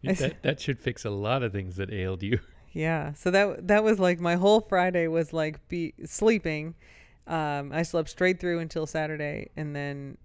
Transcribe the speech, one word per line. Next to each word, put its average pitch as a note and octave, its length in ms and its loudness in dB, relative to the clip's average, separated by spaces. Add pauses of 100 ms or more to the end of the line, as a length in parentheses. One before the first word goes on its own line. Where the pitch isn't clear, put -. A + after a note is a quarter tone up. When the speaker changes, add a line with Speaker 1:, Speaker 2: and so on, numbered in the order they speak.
Speaker 1:
You, F#3 100 0
that, - 280 -2
that C3+ 160 0
should C3+ 220 -4
fix - 240 -6
a A2 40 -2
lot G#2+ 340 -2
of G#2+ 100 -4
things F#2 240 -6
that F#2+ 120 -4
ailed F#2+ 340 -4
you. G#2+ 200 2
<laughs> - 300 -20
Speaker 2:
Yeah. D#3 400 -2
So F3+ 180 -2
that, F#3+ 380 2
that G#3+ 160 6
was, G#3+ 140 4
like, F3+ 200 4
my F3 160 0
whole G3+ 240 6
Friday F3+ 480 2
was, D#3+ 240 0
like, D#3 380 -4
be, E3+ 240 -4 (100)
sleeping. E3 720 0 (500)
Um, D3 460 -4
I D#3+ 120 0
slept D#3+ 260 -2
straight F#3 320 2
through F3 180 0
until D#3+ 260 -4
Saturday, D3+ 680 -6
and D3+ 180 -6
then C#3+ 520 -8